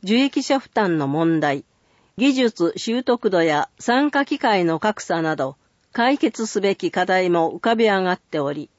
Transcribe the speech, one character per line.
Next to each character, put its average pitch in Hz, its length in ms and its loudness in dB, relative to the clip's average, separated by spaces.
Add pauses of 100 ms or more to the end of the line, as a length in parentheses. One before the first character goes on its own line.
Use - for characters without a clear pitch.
受 196 120 0
益 269 280 2
者 269 160 0
負 - 100 -16
担 190 280 0
の 143 100 0
問 160 320 0
題、 143 260 -2 (500)
技 262 180 2
術 220 440 0
習 226 260 -4
得 240 260 0
度 180 120 2
や 151 280 0 (100)
参 277 320 0
加 277 120 0
機 277 160 -4
会 202 260 2
の 165 140 0
格 - 240 -2
差 165 180 -2
な 156 140 -2
ど、 135 220 -6 (340)
解 254 260 2
決 233 280 -2
す 214 160 -4
べ 196 140 0
き 175 160 -4
課 185 140 0
題 185 240 0
も 170 240 2
浮 170 60 -12
か 226 160 0
び 226 100 2
上 196 180 2
が 180 100 0
っ - 80 -8
て - 180 -6
お 143 140 -2
り 147 260 -12